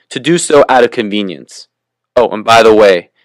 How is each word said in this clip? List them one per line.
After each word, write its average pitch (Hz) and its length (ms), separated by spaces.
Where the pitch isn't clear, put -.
to 135 100
do 156 180
so 147 320
out 127 140
of 117 80
convenience. 98 760
Oh, 120 140
and 104 160
by 113 160
the 110 140
way, 98 340